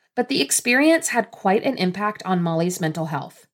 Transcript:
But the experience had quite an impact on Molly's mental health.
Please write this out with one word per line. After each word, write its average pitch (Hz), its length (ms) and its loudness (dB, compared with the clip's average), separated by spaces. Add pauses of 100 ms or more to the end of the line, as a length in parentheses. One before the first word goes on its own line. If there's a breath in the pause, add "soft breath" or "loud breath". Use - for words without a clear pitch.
(160)
But 247 120 -2
the 269 120 0
experience 277 680 2
had 226 220 -2
quite 196 320 0
an 262 160 -2
impact 190 460 -2
on 185 180 0
Molly's 170 380 0
mental 160 260 -4
health. - 480 -10